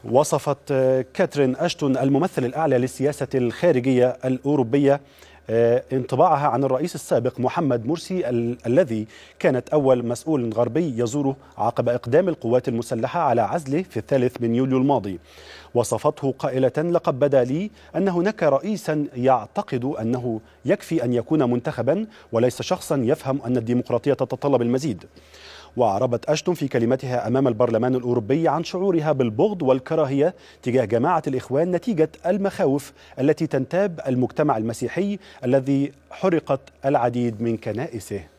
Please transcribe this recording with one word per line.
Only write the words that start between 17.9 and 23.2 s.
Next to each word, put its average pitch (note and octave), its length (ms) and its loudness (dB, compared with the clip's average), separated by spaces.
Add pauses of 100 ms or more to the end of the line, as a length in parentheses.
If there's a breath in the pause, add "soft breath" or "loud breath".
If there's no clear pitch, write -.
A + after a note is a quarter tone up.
أن G3 120 0
هناك F3+ 340 0
رئيسا D#3 640 0 (100)
يعتقد B2 680 0
أنه A#2 560 -4 (240 soft breath)
يكفي E3 400 0
أن B2 80 0
يكون A#2+ 380 2
منتخبا D3+ 560 -2 (260 loud breath)
وليس A#2 300 0
شخصا F3 340 -2
يفهم C3+ 500 0